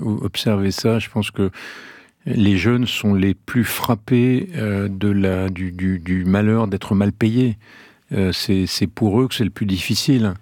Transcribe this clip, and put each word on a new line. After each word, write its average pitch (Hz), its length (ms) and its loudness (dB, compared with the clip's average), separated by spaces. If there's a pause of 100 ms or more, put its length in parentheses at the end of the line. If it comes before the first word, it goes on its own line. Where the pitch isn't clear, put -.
observé 101 640 -2
ça. 113 300 0
Je - 100 -6
pense 104 220 -4
que 98 180 -2 (760)
les 101 320 4
jeunes 120 280 2
sont 104 280 0
les 98 200 2
plus - 300 -2
frappés, 127 920 0
euh, 101 320 -2
de 98 180 -2
la, 95 420 2
du, 92 220 -6
du, 92 280 -2
du 90 260 -2
malheur 107 420 2
d'être 98 260 -4
mal 101 200 2
payés. 117 440 2 (540)
Euh, 95 220 0
c'est, 95 340 0
c'est - 200 -2
pour 110 340 2
eux 131 80 2
que - 40 -10
c'est 110 120 0
le - 40 0
plus 110 160 -6
difficile. 104 760 0